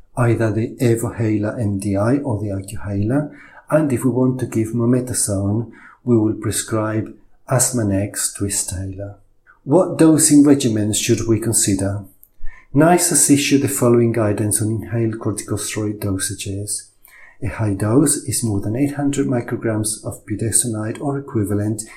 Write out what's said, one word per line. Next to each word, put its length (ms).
either 360
the 280
Evohaler 800
M 200
D 160
I 220
or 220
the 100
Acuhaler. 880
And 220
if 120
we 60
want 300
to 60
give 220
mometasone, 1040
we 120
will 180
prescribe 800
Asmanex 880
Twisthailer. 800
What 340
dosing 480
regimens 580
should 240
we 140
consider? 640
nice 360
has 200
issued 320
the 60
following 420
guidance 500
on 80
inhaled 520
corticosteroid 800
dosages. 920
A 60
high 280
dose 420
is 260
more 180
than 140
eight 200
hundred 320
micrograms 760
of 220
budesonide 720
or 180
equivalent 640